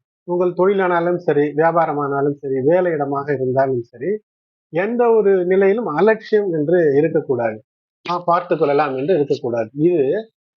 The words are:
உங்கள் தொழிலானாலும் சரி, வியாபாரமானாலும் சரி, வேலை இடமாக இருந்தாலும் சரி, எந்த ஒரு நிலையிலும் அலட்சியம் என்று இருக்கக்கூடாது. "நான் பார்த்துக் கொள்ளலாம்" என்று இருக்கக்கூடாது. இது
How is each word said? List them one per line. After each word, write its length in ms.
உங்கள் 280
தொழிலானாலும் 640
சரி, 360
வியாபாரமானாலும் 880
சரி, 220
வேலை 300
இடமாக 400
இருந்தாலும் 500
சரி, 380
எந்த 420
ஒரு 360
நிலையிலும் 400
அலட்சியம் 680
என்று 440
இருக்கக்கூடாது. 640
"நான் 160
பார்த்துக் 340
கொள்ளலாம்" 380
என்று 180
இருக்கக்கூடாது. 580
இது 600